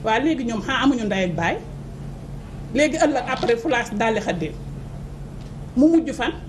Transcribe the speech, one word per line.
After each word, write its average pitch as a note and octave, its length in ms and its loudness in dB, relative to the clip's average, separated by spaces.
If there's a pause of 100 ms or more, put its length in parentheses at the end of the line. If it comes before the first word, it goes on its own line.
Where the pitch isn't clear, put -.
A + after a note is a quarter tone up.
Waa A3 160 2
léegi C4+ 260 2
ñoom A3+ 160 -2
xaa B3+ 220 0
amuñu B3+ 220 4
ndey F#3+ 200 2
ak F3 100 -2
baay. E3+ 220 0 (1160)
Léegi D4 220 4
ëllëg C#4+ 300 2
après A#3+ 300 2
fulaas A#3+ 400 0
daali A3 240 2
xaddeen. D#3+ 320 -2 (1200)
Mu C#4 140 8
mujj E4 240 4
fan. B3+ 180 0 (180)